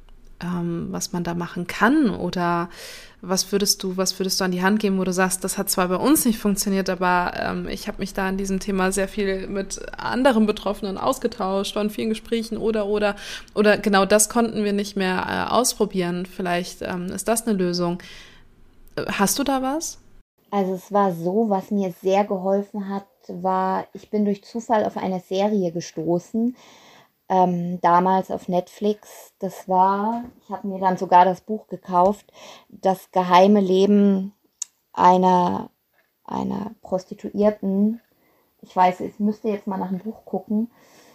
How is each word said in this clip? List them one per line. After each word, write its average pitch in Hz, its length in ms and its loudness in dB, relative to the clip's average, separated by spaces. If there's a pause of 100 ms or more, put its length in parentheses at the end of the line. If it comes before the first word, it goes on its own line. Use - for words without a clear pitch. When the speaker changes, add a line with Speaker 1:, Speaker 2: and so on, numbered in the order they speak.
(440)
Speaker 1:
ähm, 170 480 -6
was 175 220 -8
man 175 100 -4
da 170 100 -6
machen 175 340 -8
kann? 262 420 2
Oder 175 600 -2 (520)
was 185 320 -4
würdest 196 280 0
du, 185 140 -6
was 190 240 -2
würdest 190 200 -2
du 196 40 0
an 185 80 0
die 180 100 -2
Hand 196 180 4
geben, 196 200 0
wo 185 60 0
du 185 80 -2
sagst, 185 320 0
das 190 120 -6
hat 196 120 -4
zwar 180 180 0
bei 180 80 0
uns 294 300 2
nicht 226 120 2
funktioniert, 196 520 0
aber, 180 480 0
ähm, 180 320 -4
ich - 180 -8
hab 214 100 -8
mich 196 160 -8
da 190 140 -4
in 190 100 -4
diesem 190 220 -4
Thema 190 320 -2
sehr 190 160 -2
viel 190 400 -4
mit 196 340 -6 (160)
anderen 233 480 2
Betroffenen 202 520 -4
ausgetauscht, 202 760 -4
war 214 60 -4
in 208 80 0
vielen 220 200 -6
Gesprächen 220 480 -4
oder, 214 300 -2
oder, 208 280 0 (400)
oder 208 220 4
genau 196 280 4
das 208 240 4
konnten 233 360 0
wir 202 80 0
nicht 202 240 -4
mehr, 185 300 0
äh, 92 260 -2
ausprobieren. 185 720 0
Vielleicht, 180 560 -6
ähm, 180 240 -6
ist 190 240 -6
das 226 180 -2
eine 214 100 0
Lösung. 175 420 0 (1000)
Äh, - 160 -4
hast 196 260 0
du 277 60 0
da 269 160 0
was? 269 380 -6 (520)
Speaker 2:
Also 190 220 0
es 185 200 -12
war 202 180 4
so, 180 380 0
was 190 220 -2
mir 196 200 0 (100)
sehr 190 220 2
geholfen 196 640 -4
hat, 196 180 -8 (200)
war, 185 640 -2
ich - 180 -18
bin 214 120 2
durch 202 200 -2
Zufall 226 420 -2
auf 202 100 -6
eine 185 240 -4
Serie 190 520 0
gestoßen, 175 840 -2 (720)
ähm, 180 540 0
damals 185 480 4
auf - 180 -8
Netflix. - 920 -4
Das - 280 -8
war, 196 560 2 (200)
ich - 80 -20
hab 190 120 -10
mir 190 160 -6
dann 185 160 2
sogar 180 300 6
das 185 160 0
Buch 214 260 -8
gekauft, 185 640 0 (380)
Das - 420 -2
geheime 190 480 6
Leben 196 720 4 (640)
einer, 180 800 4 (520)
einer - 480 -6 (120)
Prostituierten. 202 1160 -2 (640)
Ich - 140 -16
weiß, 185 260 2
ich 196 180 -8
müsste 214 300 -2
jetzt 202 160 -4
mal 190 120 -4
nach 185 120 -4
dem 190 80 -4
Buch 220 260 -12
gucken. 214 480 -4 (440)